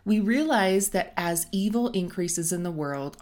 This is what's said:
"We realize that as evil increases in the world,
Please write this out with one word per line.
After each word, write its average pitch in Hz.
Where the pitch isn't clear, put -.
"We 214
realize 202
that 180
as 170
evil 214
increases 175
in 175
the 175
world, 143